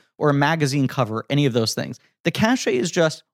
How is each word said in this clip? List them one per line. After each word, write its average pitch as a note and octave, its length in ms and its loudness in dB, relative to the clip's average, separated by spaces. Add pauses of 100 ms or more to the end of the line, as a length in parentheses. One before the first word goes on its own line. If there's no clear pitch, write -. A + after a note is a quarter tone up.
(180)
or D3 120 2
a C#3 40 2
magazine C#3+ 540 0
cover, A2 420 -4
any C#3+ 160 2
of B2 80 2
those A2+ 200 0
things. - 260 -8 (240)
The F3 80 0
cachet A#3 460 0
is F3 140 -2
just, D#3+ 320 0 (100)